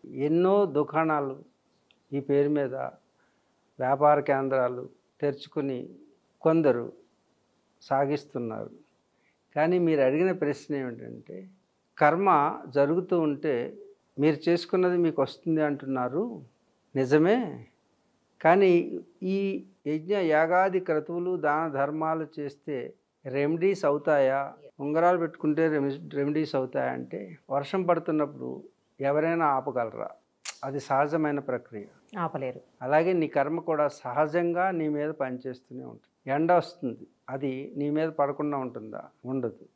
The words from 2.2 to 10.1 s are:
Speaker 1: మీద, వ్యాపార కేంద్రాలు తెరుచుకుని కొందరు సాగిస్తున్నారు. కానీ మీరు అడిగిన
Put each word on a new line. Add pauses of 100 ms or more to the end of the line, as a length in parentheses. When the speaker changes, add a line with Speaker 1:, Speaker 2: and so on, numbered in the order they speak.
Speaker 1:
మీద, (1040)
వ్యాపార
కేంద్రాలు (320)
తెరుచుకుని (520)
కొందరు (840)
సాగిస్తున్నారు. (840)
కానీ
మీరు
అడిగిన